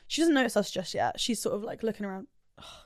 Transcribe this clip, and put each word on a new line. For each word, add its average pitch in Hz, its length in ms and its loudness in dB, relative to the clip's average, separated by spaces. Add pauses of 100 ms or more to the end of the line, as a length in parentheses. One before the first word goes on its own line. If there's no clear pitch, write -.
She - 120 0
doesn't 330 140 6
notice 254 240 4
us 202 120 2
just 180 220 -6
yet. - 280 0
She's 226 200 0
sort - 140 -2
of, 202 80 -4
like, 226 200 -10
looking 214 220 -4
around. 190 220 -8 (340)
Oh, - 260 -20